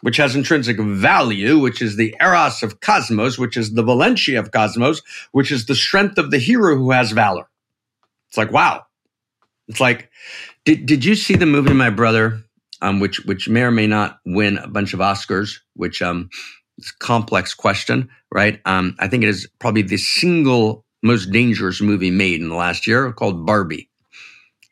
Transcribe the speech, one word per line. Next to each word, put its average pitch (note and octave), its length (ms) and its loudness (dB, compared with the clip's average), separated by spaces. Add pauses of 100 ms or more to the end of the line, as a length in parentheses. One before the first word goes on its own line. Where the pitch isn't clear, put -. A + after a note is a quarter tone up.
which A#2 160 -2
has C#3 180 2
intrinsic C3 460 0
value, A2 760 2
which B2+ 240 0
is G#2+ 140 -4
the A2 240 -2
eros E3 420 2
of G#2 180 -8
cosmos, B2+ 580 0
which B2+ 200 -4
is A2 160 -4
the A#2 80 2
valentia C3+ 560 2
of G#2+ 140 -6
cosmos, A#2 500 0 (300)
which C3+ 200 2
is A#2 140 -4
the C3+ 80 0
strength G3 420 0
of D3 140 -2
the C#3+ 80 2
hero F3+ 380 2
who C3 160 0
has B2 180 2
valor. G#2 360 0 (800)
It's - 100 -6
like, A2+ 120 -2
wow. D3+ 340 2 (840)
It's A2 120 -6
like, B2 300 0 (540)
did, D3+ 220 2
did C3 180 0
you G3+ 100 4
see G3+ 220 0
the E3+ 80 4
movie, C#3+ 300 4
My C3+ 160 4
Brother, A2+ 520 2 (380)
um, G2 200 0
which, G2 260 -2
which G2 240 -4
may A#2 120 2
or B2 80 2
may A2+ 160 2
not G#2+ 380 0
win G2+ 320 0
a - 120 -10
bunch G2+ 260 -4
of F#2 60 -4
Oscars, G2 580 -2 (160)
which, - 260 -8
um, F2+ 300 -6 (480)
it's - 120 -18
a - 140 -16
complex G#2+ 480 -2
question, A#2 560 -2 (240)
right? G2+ 320 0
Um, F#2 340 -2
I F#2+ 100 -4
think A#2+ 160 0
it G2+ 40 2
is G2 180 -4 (120)
probably A2 240 0
the F#2+ 160 -2
single C3+ 880 0 (160)
most A2 280 2
dangerous G2+ 520 0
movie G2+ 280 2
made F#2 300 0
in E2 80 -6
the E2 60 -8
last F2 320 -2
year, B2 260 0
called F#2+ 320 -4
Barbie. F2 460 -2 (800)